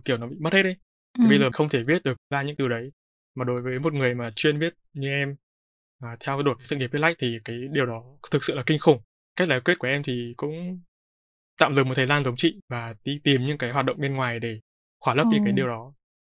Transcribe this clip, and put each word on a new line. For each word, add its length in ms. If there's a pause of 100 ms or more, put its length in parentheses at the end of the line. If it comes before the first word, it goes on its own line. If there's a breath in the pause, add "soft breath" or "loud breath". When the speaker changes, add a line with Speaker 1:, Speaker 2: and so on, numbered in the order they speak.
Speaker 1:
kiểu, 140
nó 80
bị 140
mất 120
hết 100
ấy. 140 (420)
Thì 60
Speaker 2:
Ừ. 40
Speaker 1:
bây 100
giờ 140
không 160
thể 140
viết 220
được 120 (140)
ra 120
những 140
từ 120
đấy. 220 (440)
Mà 100
đối 180
với 160
một 160
người 200
mà 220
chuyên 220
viết 160 (180)
như 160
em, 280 (680)
à, 180
theo 220
đuổi 180
sự 160
nghiệp 160
viết 60
lách 200
thì 260
cái 160 (120)
điều 140
đó 160 (280)
thực 140
sự 100
là 120
kinh 120
khủng. 220 (360)
Cách 120
giải 120
quyết 180
của 100
em 140
thì 340
cũng 440 (760)
tạm 160
dừng 140
một 60
thời 120
gian 180
giống 120
chị 320
và 260 (100)
đi 200
tìm 220
những 120
cái 140
hoạt 140
động 140
bên 140
ngoài 260
để 200 (400)
khỏa 140
lấp 180
đi 60
cái 140
Speaker 2:
Ồ. 40
Speaker 1:
điều 120
đó. 240 (460)